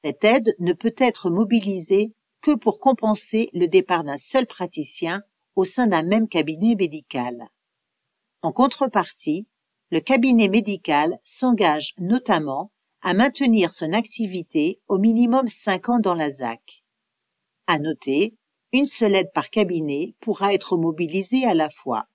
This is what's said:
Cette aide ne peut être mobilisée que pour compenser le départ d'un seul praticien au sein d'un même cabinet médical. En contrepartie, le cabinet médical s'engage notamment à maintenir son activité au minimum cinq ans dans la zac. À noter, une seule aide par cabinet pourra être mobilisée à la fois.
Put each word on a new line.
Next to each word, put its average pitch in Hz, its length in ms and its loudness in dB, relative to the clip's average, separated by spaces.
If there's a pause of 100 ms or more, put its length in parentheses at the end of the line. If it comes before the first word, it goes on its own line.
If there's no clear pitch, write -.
Cette 147 200 -4
aide 220 360 4
ne 180 140 0
peut 226 240 -2
être 233 340 0
mobilisée 196 800 0 (280)
que 294 140 2
pour - 240 -2
compenser 220 760 0
le 175 140 0
départ 180 360 2
d'un 143 140 -6
seul 262 280 0
praticien - 800 -6 (320)
au 185 100 2
sein 240 220 0
d'un 165 160 2
même 214 240 2
cabinet 165 480 0
médical. 131 720 -6 (920)
En 160 100 -2
contrepartie, 220 960 -2 (420)
le 233 100 -2
cabinet 233 500 4
médical 185 760 0
s'engage 220 760 0
notamment 175 760 -2 (300)
à 180 120 -2
maintenir 226 600 2
son 160 200 -4
activité 185 960 -4
au 190 120 0
minimum 233 480 2
cinq 190 420 -2
ans 240 100 2
dans 196 140 0
la 156 160 -2
zac. 127 540 -10 (840)
À 165 120 0
noter, 156 580 -2 (340)
une 269 140 2
seule 208 300 2
aide 190 180 0
par 147 160 -4
cabinet 170 680 -2
pourra 202 340 -2
être 190 240 -2
mobilisée 170 680 -2
à 196 100 2
la 156 160 0
fois. 113 420 -6